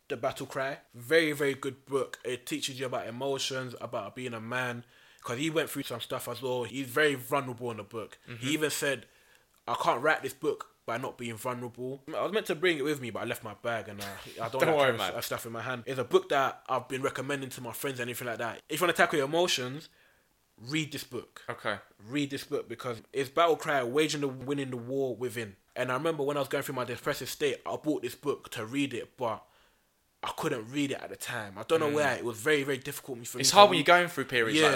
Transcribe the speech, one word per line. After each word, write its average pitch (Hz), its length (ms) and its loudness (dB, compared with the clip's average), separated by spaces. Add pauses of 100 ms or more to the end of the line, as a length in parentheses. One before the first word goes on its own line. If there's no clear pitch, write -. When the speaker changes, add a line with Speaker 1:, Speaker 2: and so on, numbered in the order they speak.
Speaker 1:
The 143 80 -2
Battle 131 300 -4
Cry. 135 320 -4 (160)
Very, 151 380 4
very 143 220 2
good 131 300 -8
book. 135 400 -2
It 123 220 -4
teaches 143 320 -4
you 131 80 -4
about 117 220 -4
emotions, 131 720 -4
about 113 340 -6
being 123 180 -8
a 113 80 -8
man, 120 440 -4 (380)
'cause 120 160 -4
he 160 120 0
went 151 180 0
through 139 140 -6
some 117 180 -6
stuff 127 280 -6
as 120 120 -8
well. 127 220 -2
He's 123 240 -6
very 143 300 4
vulnerable 123 560 -2
in 107 60 -8
the 104 40 -10
book. 104 340 -10 (100)
Speaker 2:
Mm-hmm. 117 200 -8
Speaker 1:
He 143 80 2
even 151 160 2
said, 135 360 -2 (600)
"I 120 60 0
can't 139 260 2
write 151 220 4
this 135 100 -4
book - 360 -2 (180)
by 113 100 -4
not 127 220 -6
being 117 160 -6
vulnerable." 123 680 -6 (140)
I 104 60 0
was 160 100 0
meant 208 140 0
to 180 80 0
bring 160 240 2
it 135 60 -2
with 147 160 0
me, 120 100 -6
but 98 100 -6
I 104 40 -4
left 120 200 -4
my 104 160 -10
bag, 110 280 -4
and, 101 120 -12
uh, 98 40 -6 (360)
I 113 80 -2
don't 113 40 -6
Speaker 2:
<laughs> - 0 -
Don't 131 80 -2
Speaker 1:
like 160 80 6
Speaker 2:
worry, 160 80 4 (200)
Speaker 1:
carrying - 20 -
Speaker 2:
man. 95 180 0
Speaker 1:
s-, 120 100 -6
stuff 123 180 -4
in 117 80 -8
my 113 100 -8
hand. 123 240 -6
It's 131 120 -4
a 123 60 -2
book 180 260 4
that 135 380 2
I've 123 200 -2
been 131 140 -4
recommending 135 480 -2
to 131 100 -12
my 117 120 -8
friends 135 280 -4
and 120 80 -4
anything 123 200 -6
like 113 100 -4
that. 113 300 -4
If 151 120 -2
you 180 40 4
wanna 170 100 4
tackle 170 240 6
your 135 80 4
emotions, 156 640 0 (800)
read 147 240 -2
this 135 120 -8
book. - 460 -12
Speaker 2:
Okay. 113 260 -2 (320)
Speaker 1:
Read 139 220 0
this 139 140 -6
book, - 240 -4
because 113 340 -8 (100)
it's 131 160 -2
battle 160 280 4
cry, 147 260 0
waging 147 380 2
the, 143 80 0
winning 131 420 -4
the 127 60 -4
war 127 400 -2
within. 110 400 -6 (200)
And 127 140 -2
I 127 40 2
remember 151 280 0
when 143 140 0
I 143 40 0
was 135 80 -2
going 139 160 -2
through 139 100 -6
my 127 100 -2
depressive 123 460 -4
state, 143 340 0
I 110 120 -4
bought - 260 0
this - 120 -6
book - 360 -4
to 110 160 -6
read 131 260 -2
it, 107 240 -8
but 113 260 -4 (800)
I - 140 -6
couldn't 123 340 -4
read 143 200 0
it 117 100 -4
at - 80 -12
the 95 80 -10
time. 107 400 -8
I 104 60 -10
don't 160 180 4
know 151 100 2
Speaker 2:
Mm. 147 40 0
Speaker 1:
why. 147 200 4
It 92 100 -6
was 113 140 -4
very, 143 260 4
very 139 120 0
difficult 123 500 -10
for - 120 -8
me - 20 -4
Speaker 2:
It's 135 100 6
Speaker 1:
to 185 60 6
Speaker 2:
hard 202 140 12
when 180 80 4
Speaker 1:
read. 147 80 4
Speaker 2:
you're 175 100 10
going 175 120 4
through 135 180 -2
periods 120 340 4
like 156 120 8
Speaker 1:
Yeah. - 40 -